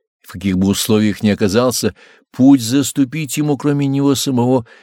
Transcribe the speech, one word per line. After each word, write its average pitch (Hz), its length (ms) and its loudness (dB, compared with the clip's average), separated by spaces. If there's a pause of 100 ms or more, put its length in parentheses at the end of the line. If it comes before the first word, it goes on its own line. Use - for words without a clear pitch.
(220)
в - 120 -20
каких 95 240 -2
бы 95 100 2
условиях 107 560 0
ни 107 60 2
оказался, 110 680 0 (380)
путь 135 280 6
заступить 135 760 -2
ему, 147 180 -2
кроме 143 320 -2
него 139 280 0
самого, 123 500 0 (180)